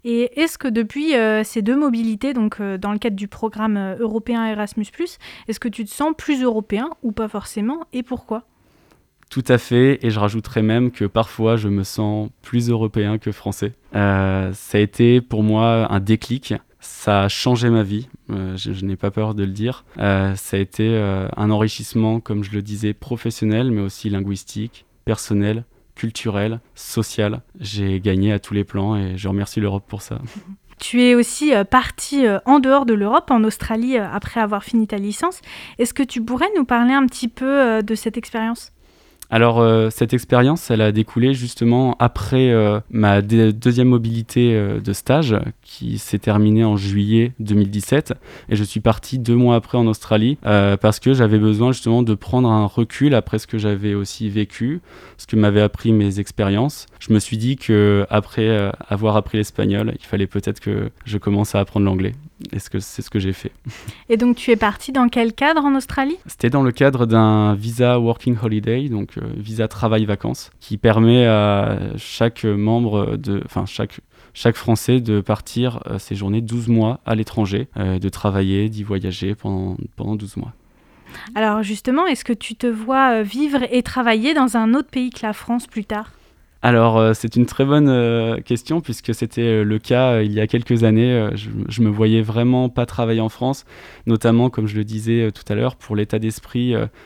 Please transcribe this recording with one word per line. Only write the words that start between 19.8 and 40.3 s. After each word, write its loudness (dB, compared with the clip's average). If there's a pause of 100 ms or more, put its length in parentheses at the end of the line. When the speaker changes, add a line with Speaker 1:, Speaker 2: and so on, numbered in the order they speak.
Speaker 2:
Euh, 0
ça -6
a 0
été, -2
euh, -2 (100)
un 0
enrichissement, -2
comme -6
je -10
le -4
disais, -4
professionnel, -4
mais 0
aussi -6
linguistique, -8 (200)
personnel, -2 (320)
culturel, -4 (140)
social. -4 (180)
J'ai -2
gagné 0
à -2
tous -10
les 0
plans -2
et -4
je -8
remercie -4
l'Europe -2
pour -12
ça. -12
<laughs> -14 (500)
Speaker 1:
Tu 0
es 6
aussi, 2
euh, 4
parti, 0
euh, 2
en 6
dehors 4
de 2
l'Europe, 0
en 4
Australie, -2
euh, -4
après -6
avoir -2
fini 0
ta -6
licence. -4 (380)
Est-ce -2
que -2
tu -2
pourrais -2
nous 2
parler 2
un 4
petit -4
peu, -6 (160)
euh, 2
de -2
cette -6
expérience ? -6 (600)
Speaker 2:
Alors, 4
euh, 4
cette -2
expérience, 2